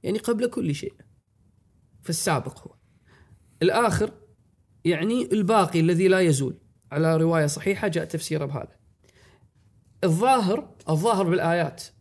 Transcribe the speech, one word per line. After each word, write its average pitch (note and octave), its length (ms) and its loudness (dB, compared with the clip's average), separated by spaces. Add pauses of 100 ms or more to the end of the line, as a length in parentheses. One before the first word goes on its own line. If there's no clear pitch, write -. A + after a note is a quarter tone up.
يعني F#3 140 -2
قبل A#3 300 -2
كل F3+ 280 -4
شيء، - 180 -12 (1080)
فالسابق D#3+ 680 -4
هو. - 80 -20 (840)
الآخر G#3+ 500 0 (720)
يعني F3+ 460 0
الباقي G3 480 2
الذي E3+ 280 4
لا F#3 120 6
يزول، C#3+ 380 2 (340)
على D#3+ 260 0
رواية D#3+ 280 2
صحيحة G3 420 -2
جاء E3 180 -2
تفسيره D#3 400 -6
بهذا. C#3 300 -10 (1300)
الظاهر، G#3 720 0 (140)
الظاهر F#3 400 2
بالآيات E3 540 -2 (180)